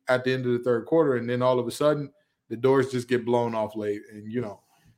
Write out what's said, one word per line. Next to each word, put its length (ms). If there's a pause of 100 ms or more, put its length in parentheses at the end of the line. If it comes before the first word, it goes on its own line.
at 160
the 100
end 140
of 60
the 80
third 260
quarter. 300
And 120
then 140
all 160
of 80
a 60
sudden, 400 (380)
the 60
doors 360
just 160
get 180
blown 260
off 220
late. 280 (100)
And, 180
you 120
know, 180 (380)